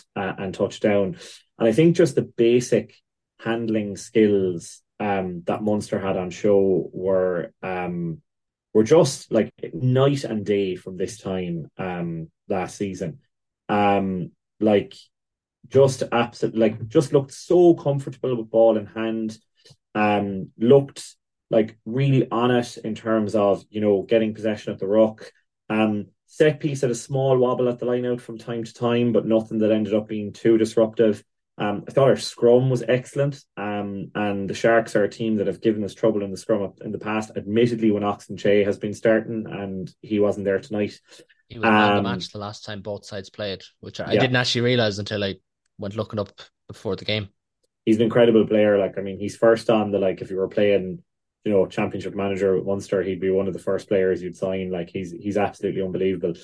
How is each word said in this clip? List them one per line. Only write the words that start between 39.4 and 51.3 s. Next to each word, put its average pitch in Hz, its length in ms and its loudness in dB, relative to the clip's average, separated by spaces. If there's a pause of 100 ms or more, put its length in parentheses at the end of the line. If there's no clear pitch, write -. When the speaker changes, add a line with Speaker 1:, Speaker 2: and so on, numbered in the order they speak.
Speaker 1:
and 95 400 -10 (140)
he 107 160 -4
wasn't 101 280 0
there 98 120 0
tonight. 104 400 -6 (500)
Speaker 2:
He 120 120 -16
was - 20 -2
man 107 280 4
of 101 120 2
the 104 60 -2
Speaker 1:
Um, 117 40 -2
Speaker 2:
match 92 200 -8
the 107 60 -12
last 104 260 -12
time 104 180 -12
both 104 240 -10
sides 98 240 -12
played, 101 320 -8 (160)
which - 220 -14
I 98 140 -2
Speaker 1:
Yeah. 104 80 4
Speaker 2:
didn't 127 120 0
actually 123 280 0
realise 120 360 2
until 104 240 -6
I 98 140 -4 (420)
went 101 160 -10
looking 107 240 -6
up 101 140 -6 (340)
before 101 300 -8
the - 80 -16
game. 107 240 -4 (580)
Speaker 1:
He's 110 120 4
an 120 40 2
incredible 110 460 4
player. 107 280 4
Like, 98 220 -2
I 95 40 -6
mean, 95 180 -10
he's 101 160 -8
first 113 340 4
on 104 220 2
the, 98 80 0
like, 92 220 -2
if 92 100 -10
you 92 60 -4
were 95 100 -2
playing, 92 560 0 (400)